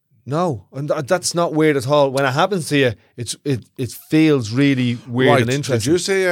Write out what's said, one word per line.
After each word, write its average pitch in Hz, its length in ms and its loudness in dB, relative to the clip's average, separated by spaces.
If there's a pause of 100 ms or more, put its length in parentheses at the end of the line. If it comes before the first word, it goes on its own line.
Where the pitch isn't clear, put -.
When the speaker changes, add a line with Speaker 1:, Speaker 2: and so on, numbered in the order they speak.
(280)
Speaker 1:
No, 151 440 -4
and 139 160 -8
th-, 151 180 -4
that's 180 300 -2
not 170 160 -2
weird 156 240 2
at 123 100 -4
all. 143 240 4
When 135 140 -2
it 131 80 0
happens 175 380 -2
to 147 80 0
you, 127 140 2 (240)
it's, - 280 -10
it, 135 200 -2 (140)
it 127 140 -6
feels 147 580 0
really 127 560 0
weird 127 280 2
Speaker 2:
Right. 131 80 4
Speaker 1:
and 117 80 -2
interesting. 135 420 -2
Speaker 2:
Did - 0 -
you 180 60 2
say, 190 340 -2